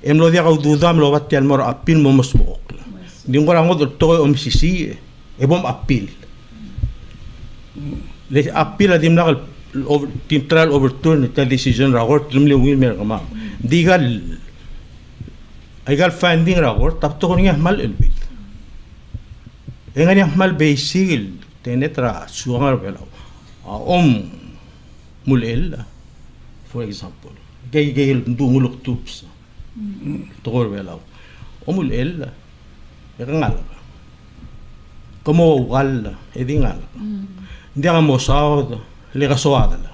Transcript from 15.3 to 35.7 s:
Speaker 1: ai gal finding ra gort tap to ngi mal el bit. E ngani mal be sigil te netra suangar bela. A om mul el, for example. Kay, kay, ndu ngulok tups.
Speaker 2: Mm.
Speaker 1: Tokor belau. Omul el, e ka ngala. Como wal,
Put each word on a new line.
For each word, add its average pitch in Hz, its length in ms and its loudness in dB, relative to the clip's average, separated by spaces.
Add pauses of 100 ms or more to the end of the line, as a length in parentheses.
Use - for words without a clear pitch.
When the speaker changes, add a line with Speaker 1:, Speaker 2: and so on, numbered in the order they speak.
Speaker 1:
ai 139 120 0
gal 175 140 2
finding 175 480 2
ra 131 140 2
gort 120 280 0
tap 151 200 -4
to 190 80 0
ngi 185 300 4
mal 180 220 0
el 117 120 -4
bit. - 240 4 (1800)
E 147 100 2
ngani 190 200 4 (120)
mal 190 180 2
be 147 220 2
sigil 131 600 -2 (260)
te 123 140 -6
netra 127 520 -4
suangar 127 520 -2
bela. 95 200 -12 (680)
A 101 100 -10
om 143 480 2 (1000)
mul 127 180 0
el, 139 320 -4 (880)
for 120 180 -12
example. 98 540 -16 (360)
Kay, 147 200 0
kay, 139 220 0
ndu 120 340 -2
ngulok 127 340 0
tups. - 420 -10 (520)
Speaker 2:
Mm. 196 480 -10 (180)
Speaker 1:
Tokor 117 260 -2
belau. 95 320 -12 (680)
Omul 151 260 -4
el, 147 360 -4 (920)
e 120 60 -10
ka 135 80 -8
ngala. 156 300 -2 (1600)
Como 160 340 4 (120)
wal, 123 480 -2 (180)